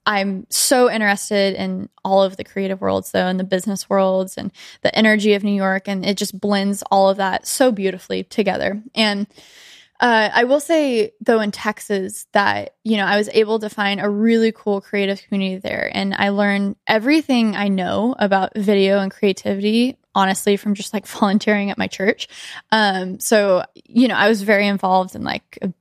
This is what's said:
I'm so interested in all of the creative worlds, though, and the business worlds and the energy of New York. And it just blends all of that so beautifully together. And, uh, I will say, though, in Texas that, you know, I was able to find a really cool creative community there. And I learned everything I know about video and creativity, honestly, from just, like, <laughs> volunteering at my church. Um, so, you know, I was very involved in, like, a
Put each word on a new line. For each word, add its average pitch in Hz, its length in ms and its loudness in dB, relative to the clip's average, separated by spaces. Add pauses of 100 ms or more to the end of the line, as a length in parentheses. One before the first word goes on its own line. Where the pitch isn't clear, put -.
I'm 196 420 -2
so 247 420 2
interested 202 640 0
in 190 320 -6 (160)
all 196 180 4
of 190 140 0
the 196 80 -10
creative 190 360 -6
worlds, 196 320 -2
though, 185 140 2
and 185 120 0
the 185 60 -4
business 202 460 -2
worlds 190 480 0
and 196 120 -8 (320)
the - 140 0
energy 214 380 4
of 196 100 0
New 208 100 0
York. 190 340 -2
And 190 180 -4
it 202 100 0
just 196 240 -6
blends 202 500 -2
all 196 200 4
of 196 80 0
that 190 280 -2
so 254 240 2
beautifully 190 540 -4
together. 202 580 -2 (120)
And, 208 320 0 (760)
uh, 226 320 4
I 240 120 2
will 262 160 4
say, 285 600 0
though, 226 200 2
in 208 120 -2
Texas 208 800 -6
that, 202 500 0
you 220 140 0
know, 202 80 0
I 202 140 2
was 208 160 -2
able 220 240 2
to 214 100 -8
find 202 320 -4
a 202 80 -2
really 226 440 2
cool 202 280 -4
creative 196 480 -4
community 190 300 -4
there. - 340 -6
And 196 220 -4
I 202 160 0
learned 202 460 0 (100)
everything 233 680 2
I 202 140 -2
know 196 500 -2
about 190 380 0
video 196 440 2
and 190 120 -4
creativity, 208 840 0 (160)
honestly, 196 420 2
from 208 180 -2
just, 202 200 -8
like, 202 120 -6
<laughs> - 120 -14
volunteering 202 520 0
at - 60 -6
my 190 100 -4
church. - 400 -2 (460)
Um, 190 480 0
so, 196 440 2 (200)
you 240 240 2
know, 196 80 -2
I 202 140 4
was 214 100 0
very 202 260 2
involved 190 480 0
in, - 80 -12
like, - 380 -8
a 185 100 -4 (100)